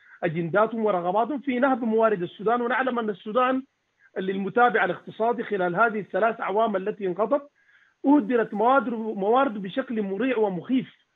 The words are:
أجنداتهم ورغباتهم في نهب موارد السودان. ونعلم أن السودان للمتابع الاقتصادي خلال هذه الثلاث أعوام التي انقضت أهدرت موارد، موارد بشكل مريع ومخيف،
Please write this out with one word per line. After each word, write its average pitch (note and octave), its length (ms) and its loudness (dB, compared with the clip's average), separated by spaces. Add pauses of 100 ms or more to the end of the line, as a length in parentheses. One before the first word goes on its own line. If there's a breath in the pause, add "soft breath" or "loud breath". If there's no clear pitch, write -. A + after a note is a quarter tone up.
(240 soft breath)
أجنداتهم F#3+ 640 0
ورغباتهم G#3 540 0
في B3 200 -4
نهب C4 240 2
موارد A3 380 2
السودان. G#3+ 400 -2
ونعلم B3 380 -2
أن A3 100 -2
السودان B3+ 540 -2 (540)
للمتابع G3 680 2
الاقتصادي A3 580 -4
خلال F3+ 320 -2
هذه G#3+ 240 2
الثلاث G3 420 -2
أعوام G#3 340 0
التي F#3+ 320 -4
انقضت A3 340 0 (640)
أهدرت A3+ 480 4
موارد، A#3+ 400 2
موارد A3 680 0
بشكل A3 400 -4
مريع G#3 360 -2
ومخيف، G#3 560 -2 (220)